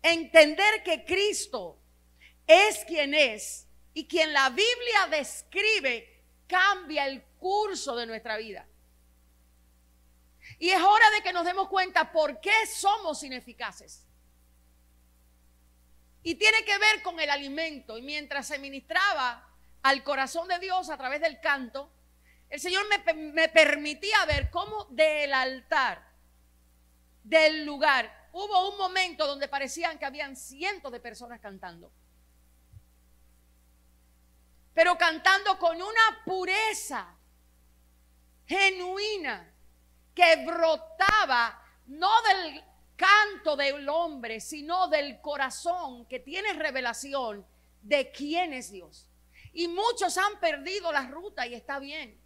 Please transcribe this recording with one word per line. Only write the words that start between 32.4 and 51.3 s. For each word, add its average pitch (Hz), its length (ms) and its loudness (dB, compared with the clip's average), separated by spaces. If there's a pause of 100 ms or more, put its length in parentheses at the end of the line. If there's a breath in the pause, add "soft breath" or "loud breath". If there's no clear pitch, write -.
Pero 349 200 6
cantando 381 640 2
con 330 240 0
una 440 420 2
pureza 370 920 -4 (1300)
genuina 370 1080 -2 (600)
que 330 320 6
brotaba 320 1200 2 (220 soft breath)
no 320 240 0 (100)
del 359 420 0 (320)
canto 392 600 4
del 277 340 -2
hombre, 285 500 -4
sino 311 480 -4
del 285 320 -2
corazón 285 840 -6
que 254 140 -12
tiene 370 340 -6
revelación 262 920 -6 (380)
de 269 300 0
quién 311 420 -4
es 247 180 -12
Dios. 170 380 -20 (420 soft breath)
Y 339 160 -4
muchos 403 520 -2
han 415 200 -2
perdido 339 520 -4
la 277 160 -2
ruta 294 400 -10